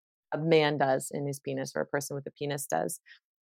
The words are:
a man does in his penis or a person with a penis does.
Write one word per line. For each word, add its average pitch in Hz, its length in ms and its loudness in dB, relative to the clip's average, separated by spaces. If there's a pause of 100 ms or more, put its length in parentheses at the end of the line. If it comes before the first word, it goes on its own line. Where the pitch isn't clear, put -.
(320)
a 147 60 -2
man 151 400 4
does 135 340 2
in 143 140 -4
his 143 140 -6
penis 135 360 -6
or 156 60 0
a - 40 -2
person 143 300 -4
with 139 100 -10
a - 60 -12
penis 143 340 -6
does. - 340 -2 (420)